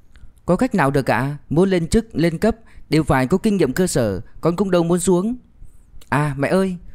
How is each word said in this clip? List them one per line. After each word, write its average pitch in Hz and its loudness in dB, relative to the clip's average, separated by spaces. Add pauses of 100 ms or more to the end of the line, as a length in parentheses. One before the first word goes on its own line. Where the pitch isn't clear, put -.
(460)
"Có 175 2
cách 254 0
nào 139 2
được 139 0
ạ, 135 -2 (120)
muốn 175 2
lên 175 0
chức, - -2
lên 165 0
cấp 214 0 (340)
đều 156 2
phải 131 2
có 190 2
kinh 202 0
nghiệm 143 2
cơ 185 0
sở, 110 0 (200)
con 170 0
cũng 190 0
đâu 175 4
muốn 175 2
xuống." 190 0 (720)
"À 143 0
mẹ 139 0
ơi, 190 0 (200)